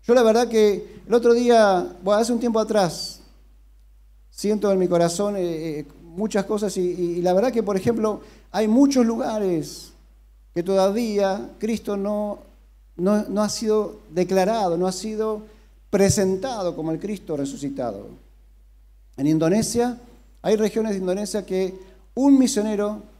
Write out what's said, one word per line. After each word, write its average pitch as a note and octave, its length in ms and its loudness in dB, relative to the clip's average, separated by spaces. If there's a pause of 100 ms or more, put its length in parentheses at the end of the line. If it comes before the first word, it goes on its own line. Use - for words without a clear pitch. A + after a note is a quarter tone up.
Yo A#3 100 2
la B3 100 6
verdad A3+ 240 4
que G#3+ 580 0
el G3+ 80 -2
otro A#3 200 4
día, A3 680 4
bueno, G#3 180 2
hace A#3+ 100 0
un A#3 80 0
tiempo A#3 180 0
atrás, G#3 640 -2 (1080)
siento G3+ 420 -2
en F#3+ 80 2
mi F3+ 80 2
corazón, F3 480 2
eh, E3 440 -4
eh, D3 60 -10 (180)
muchas G3 420 -4
cosas G#3 320 -2
y, F#3 40 -2
y, F3+ 200 -2 (160)
y F3 40 -4
la F3+ 120 2
verdad A3+ 180 2
que, A3 120 -2
por G3 120 -2
ejemplo, G#3+ 460 -2 (300)
hay G#3+ 180 0
muchos C4 360 4
lugares G#3+ 880 -4 (600)
que F3 100 -4
todavía G3 880 0 (100)
Cristo G#3+ 380 -4
no, G#3 420 -4 (560)
no, G#3 320 0
no G#3 160 -2
ha G#3 60 -2
sido G#3+ 500 -2 (100)
declarado, F#3 680 0
no F3+ 100 0
ha F#3 60 -2
sido G#3+ 480 -6 (480)
presentado F#3+ 880 0
como D#3+ 160 -4
el D#3+ 60 -6
Cristo F#3+ 360 -8
resucitado. C3 720 -6 (1120)
En C#3 100 -2
Indonesia, G#3+ 720 0 (440)
hay G#3+ 120 2
regiones A3 380 -2
de G3 40 -4
Indonesia F#3+ 480 -4
que F#3 320 -4 (380)
un C4+ 240 6
misionero G#3 640 0 (160)